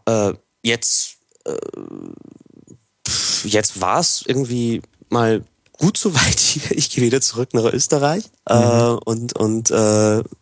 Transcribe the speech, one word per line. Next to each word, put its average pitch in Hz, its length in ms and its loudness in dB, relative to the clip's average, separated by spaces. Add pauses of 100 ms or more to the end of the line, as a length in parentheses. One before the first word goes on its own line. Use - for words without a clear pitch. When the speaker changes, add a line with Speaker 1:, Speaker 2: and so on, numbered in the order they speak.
Speaker 1:
äh, 104 300 0 (280)
jetzt, - 540 -2 (280)
äh, - 120 -6 (1500)
pff, - 380 -4
jetzt 104 340 0
war's 110 440 0
irgendwie 120 560 -2 (280)
mal 113 340 0 (340)
gut 190 200 0
soweit 151 420 2
hier. - 320 0
Ich - 200 -2
gehe 127 120 -2
wieder 120 180 2
zurück 123 320 -2
nach 113 120 2
Österreich. 147 600 0 (240)
Speaker 2:
Mhm. - 60 4
Speaker 1:
Äh, 120 300 4 (200)
und, 113 300 -4
und, 113 380 0
äh, 107 500 4 (200)